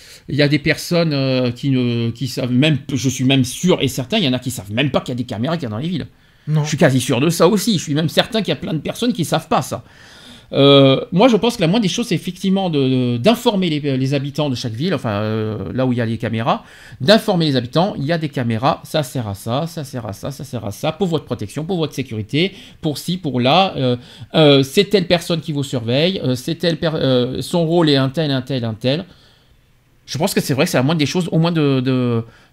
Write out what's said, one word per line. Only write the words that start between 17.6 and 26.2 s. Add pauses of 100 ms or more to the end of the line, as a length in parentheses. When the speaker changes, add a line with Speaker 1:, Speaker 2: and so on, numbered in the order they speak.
Speaker 1:
il
y
a
des
caméras,
ça
sert
à
ça,
ça
sert
à
ça,
ça
sert
à
ça,
pour
votre
protection,
pour
votre
sécurité, (300)
pour
ci,
pour
là,
euh, (380)
euh,
c'est
telle
personne
qui
vous
surveille,